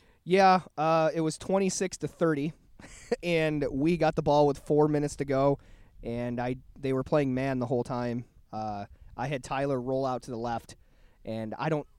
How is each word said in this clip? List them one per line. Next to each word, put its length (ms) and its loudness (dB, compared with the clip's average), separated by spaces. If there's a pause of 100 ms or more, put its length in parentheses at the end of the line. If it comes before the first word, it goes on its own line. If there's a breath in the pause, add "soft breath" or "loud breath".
(240)
Yeah, 380 6 (160)
uh, 360 2
it 80 -2
was 160 -2
twenty-six 600 -2
to 100 -6
thirty, 460 0 (340)
<laughs> 360 -8
and 480 0
we 260 2
got 180 2
the 60 0
ball 260 6
with 120 0
four 280 4
minutes 300 0
to 80 -4
go, 320 2 (460)
and 360 -4
I, 180 -4 (220)
they 140 -2
were 100 0
playing 300 2
man 260 -2
the 60 -2
whole 180 -2
time. 420 -4 (280)
Uh, 320 -8 (320)
I 100 -6
had 160 -6
Tyler 380 -2
roll 240 -2
out 180 -2
to 80 -12
the 60 -6
left, 380 -6 (500)
and 320 -8
I 120 -4
don't, 180 -4 (120)